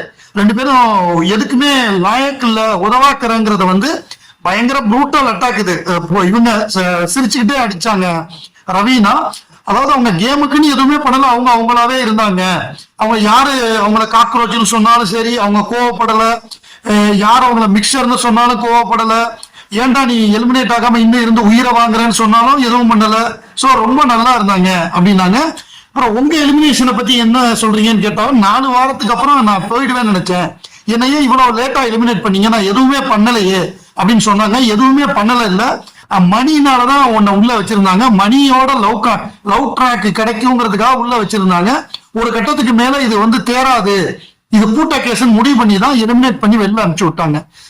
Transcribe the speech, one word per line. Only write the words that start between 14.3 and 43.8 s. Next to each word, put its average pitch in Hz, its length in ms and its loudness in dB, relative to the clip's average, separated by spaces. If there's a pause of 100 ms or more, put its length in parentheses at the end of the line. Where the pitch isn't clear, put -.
சொன்னாலும் 226 420 2
சரி, 226 320 -4
அவங்க 208 320 0
கோவப்படல. 226 720 -2 (420)
அஹ், 208 300 2
யார் 220 300 2
அவங்கள 226 320 2
மிக்சர்னு 247 400 -2
சொன்னாலும் 240 500 0
கோவப்படல. 233 600 0 (440)
"ஏன்டா 254 340 0
நீ 226 260 0
எலிமினேட் 240 400 0
ஆகாம 233 240 0
இன்னும் 233 260 2
இருந்து 226 220 2
உயிரை 233 280 2
வாங்குறேன்னு" 233 380 0
சொன்னாலும் 233 480 2
எதுவும் 240 340 0
பண்ணல. 220 480 0 (140)
So, 262 180 0
ரொம்ப 254 340 2
நல்லா 240 340 2
இருந்தாங்க 185 380 0 (160)
அப்படின்னாங்க. 196 640 2 (320)
அப்புறம், 220 280 -2
"உங்க 294 220 0
எலிமினேஷனை 285 580 2
பத்தி 233 200 -2
என்ன 233 240 2
சொல்றீங்கன்னு" 220 600 0
கேட்டாலும், 214 380 0
"நாலு 226 320 2
வாரத்துக்கு 254 440 -2
அப்புறம் 262 300 2
நான் 202 260 0
போயிடுவேன்னு 240 460 -2
நினைச்சேன், 180 420 -4 (280)
என்னையே 254 380 0
இவ்வளவு 247 380 2
லேட்டா 269 160 -4
எலிமினேட் 233 460 -2
பண்ணீங்க, 202 260 0
நான் 226 140 0
எதுவுமே 262 340 2
பண்ணலையே" 202 800 0 (220)
அப்படின்னு 202 280 2
சொன்னாங்க. 214 360 0
எதுவுமே 269 420 2
பண்ணல 226 420 0
இல்ல, 208 380 -2 (260)
அஹ், 190 220 2
மணினாலதான் 277 720 2
உன்னை 214 300 2
உள்ள 220 260 2
வச்சிருந்தாங்க. 196 500 2
மணியோட 262 720 2
லவ் 214 260 -2
கா-, 214 260 -4 (120)
லவ் 214 380 -2
ட்ராக் 240 240 0
கிடைக்குங்கிறதுக்காக 220 880 -2
உள்ள 240 240 -2
வச்சிருந்தாங்க. 196 680 -2 (260)
ஒரு 233 180 -2
கட்டத்துக்கு 233 420 -2
மேல 254 260 0
இது 226 180 -2
வந்து 220 260 0
தேராது, 226 720 -2 (360)